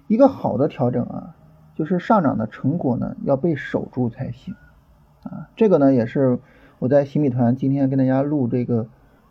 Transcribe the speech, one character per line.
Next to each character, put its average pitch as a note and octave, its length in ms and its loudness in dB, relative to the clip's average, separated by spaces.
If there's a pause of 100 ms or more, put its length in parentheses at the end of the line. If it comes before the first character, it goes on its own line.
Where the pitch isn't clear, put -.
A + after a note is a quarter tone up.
一 A3 100 2
个 C4+ 100 8
好 F3 300 -2
的 C#3 100 2
调 B2+ 220 -2
整 B2 160 -2
啊， - 300 -12 (400)
就 D#3+ 100 -4
是 F3+ 140 -2
上 G#3 240 2
涨 A#2 160 0
的 A2 80 -4
成 D3+ 320 -4
果 C3+ 180 0
呢 - 240 -6
要 C#3 160 0
被 D#3+ 180 -2
守 - 360 -6
住 B2 180 -2
才 A2+ 220 -8
行 - 240 -14 (640)
啊。 - 340 -14
这 A3 140 2
个 F3+ 80 6
呢 C#3 160 4
也 A#2 140 2
是 B2+ 320 0 (400)
我 C3 80 -2
在 C#3+ 180 4
新 D3+ 160 -2
米 C#3+ 80 2
团 B2 260 2
今 C3+ 140 -2
天 C#3 220 2
跟 C3+ 80 0
大 C3 60 2
家 C3 180 2
录 D3 240 0
这 B2 180 -2
个 A2+ 220 -2 (440)